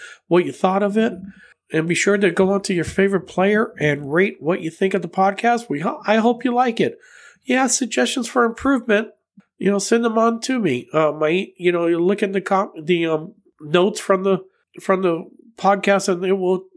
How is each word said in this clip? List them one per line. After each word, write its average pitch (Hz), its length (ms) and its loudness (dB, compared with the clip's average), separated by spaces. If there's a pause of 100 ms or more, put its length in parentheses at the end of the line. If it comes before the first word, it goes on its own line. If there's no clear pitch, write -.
(280)
what 170 180 4
you 139 60 -4
thought 190 320 0
of 202 140 0
it. 220 160 0 (580)
And 160 160 -2
be 175 80 0
sure 202 220 2
to 196 140 2
go 190 200 2
onto 196 220 -2
your 170 100 0
favorite 190 440 0
player 208 520 0
and 143 320 -2
rate 196 280 0
what 156 220 -2
you 160 80 -6
think 190 240 -2
of 196 80 -2
the 175 60 -10
podcast. 202 640 0
We 143 100 -4
ho-, 170 260 -6
I 214 120 2
hope 233 260 2
you 247 100 0
like 240 260 0
it. 147 180 0 (460)
You 254 140 0
have 262 140 2
suggestions 247 560 -2
for 247 180 2
improvement, 233 640 0 (480)
you 185 140 0
know, 202 80 0
send 233 240 2
them 226 140 0
on 226 240 2
to 262 180 -2
me. 143 340 -2
Uh, 156 180 2
my, 156 360 0 (100)
you 175 140 2
know, 170 160 0
you 170 120 2
look 190 220 2
in 202 100 0
the 196 100 -2
com-, 196 400 -2
the, 165 240 0
um, 160 280 -2 (280)
notes 175 380 2
from 190 240 0
the, 190 160 2 (420)
from 190 220 0
the 170 200 0 (340)
podcast, 196 520 2
and 180 160 -2
it 185 80 2
will 185 320 0 (120)